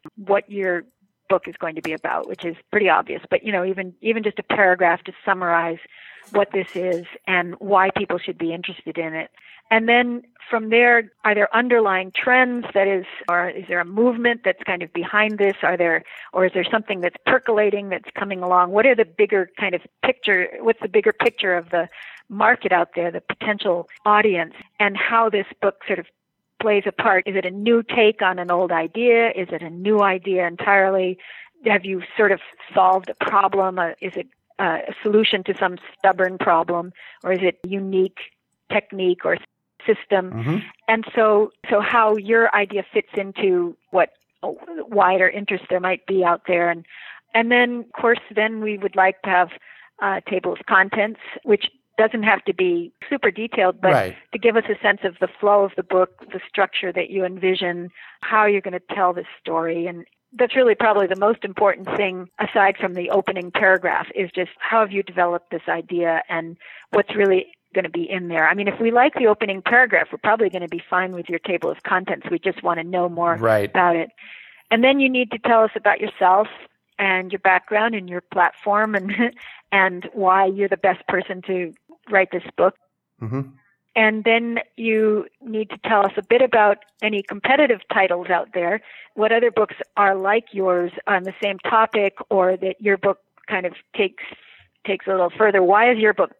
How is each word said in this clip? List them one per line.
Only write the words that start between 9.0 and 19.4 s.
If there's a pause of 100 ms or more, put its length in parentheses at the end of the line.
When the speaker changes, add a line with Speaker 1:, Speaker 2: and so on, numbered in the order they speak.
Speaker 1:
it. (380)
And
then (260)
from
there, (140)
are
there
underlying
trends?
That
is, (240)
or
is
there
a
movement
that's
kind
of
behind
this?
Are
there, (300)
or
is
there
something
that's (100)
percolating
that's
coming
along?
What
are
the
bigger